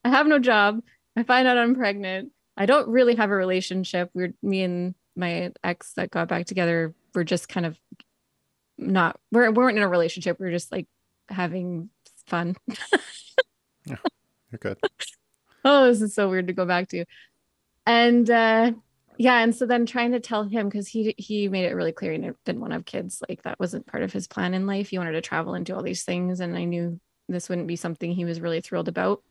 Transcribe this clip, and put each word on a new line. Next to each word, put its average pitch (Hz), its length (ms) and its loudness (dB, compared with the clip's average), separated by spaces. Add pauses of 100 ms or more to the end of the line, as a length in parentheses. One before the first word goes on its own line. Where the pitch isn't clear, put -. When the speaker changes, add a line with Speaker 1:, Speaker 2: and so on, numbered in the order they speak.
Speaker 1:
I 247 60 2
have 285 160 6
no 302 120 6
job. 220 440 4 (340)
I 233 80 0
find 254 240 4
out 247 100 4
I'm 240 160 4
pregnant. 202 580 -4 (240)
I 196 100 0
don't 269 220 4
really 240 280 6
have 214 140 2
a 202 60 2
relationship. 185 800 -2
We're, 180 280 -4
me 190 200 0
and 180 320 -2 (220)
my 175 360 -4 (120)
ex - 300 -6
that 180 160 -6
got 170 180 -2
back 175 180 -4
together 170 480 -2 (200)
were 175 100 0
just 175 240 -4
kind 175 180 -4
of 160 120 -8 (1000)
not, 185 420 0 (120)
we're, 233 180 6
we 214 80 2
weren't 247 200 4
in 208 60 4
a 190 40 2
relationship. 175 520 0
We 190 60 -6
were 170 60 -2
just, 175 200 -4
like, 170 140 -6 (440)
having 180 600 -6 (360)
fun. 175 300 -2 (120)
<laughs> - 80 -10 (1080)
Speaker 2:
Yeah, 127 100 -10 (540)
you're 117 80 -14
good. 98 200 -6 (840)
Speaker 1:
Oh, 277 220 8
this 226 160 4
is 208 120 -4
so 202 140 2
weird 185 200 0
to 185 40 -4
go 180 140 -2
back 180 220 0
to. 175 160 -6 (800)
And, 233 440 6
uh, 226 420 4 (460)
yeah, 247 240 6
and 233 120 4
so 240 120 -2
then 240 200 2
trying 240 260 -2
to 240 80 0
tell 214 240 -4
him, 208 260 -2
'cause 202 180 -6
he, 220 300 -2
he 208 300 -4
made 190 180 -2
it 180 80 -2
really 170 180 -2
clear 170 200 -6
he 160 60 -4 (260)
didn't - 160 -4
wanna - 140 -8
have 175 120 -8
kids. - 420 -10
Like, 185 140 -12
that - 180 -10
wasn't - 260 -6
part - 160 -6
of 190 100 -6
his 190 140 -8
plan 185 280 -4
in 190 120 -2
life. 196 240 -4
He 185 80 -4
wanted 165 140 -4
to 160 80 -4
travel 170 340 -6
and 175 120 -6
do 185 80 -8
all 190 80 -8
these 185 220 -8
things, 180 360 -4
and 175 160 -6
I 175 80 -4
knew 170 360 -4 (280)
this 180 200 -6
wouldn't 175 200 -4
be 170 80 -6
something 170 360 -8
he 175 120 -4
was 165 160 -6
really 165 200 -4
thrilled 170 280 -6
about. 185 420 -2